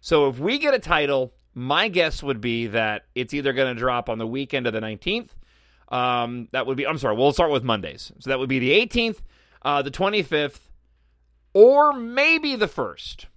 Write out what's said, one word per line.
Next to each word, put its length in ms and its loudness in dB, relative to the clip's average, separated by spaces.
So 280 2
if 120 -6
we 180 -2
get 160 2
a 60 0
title, 540 -2
my 340 0
guess 320 0
would 200 -4
be 280 -2
that 360 -4
it's 200 -6
either 180 -2
gonna 220 -2
drop 340 -2
on 100 -4
the 80 -4
weekend 400 -4
of 60 -2
the 80 -4
nineteenth. 560 -8
Um, 640 -4
that 160 -4
would 100 -2
be, 100 -4
I'm 120 -4
sorry, 180 -2
we'll 160 4
start 200 2
with 100 0
Mondays. 560 -6
So 120 -10
that 100 0
would 80 -4
be 100 -2
the 140 0
eighteenth, 500 0
uh, 200 0
the 80 -4
twenty-fifth, 800 -2
or 380 8
maybe 600 0
the 140 0
first. 580 -8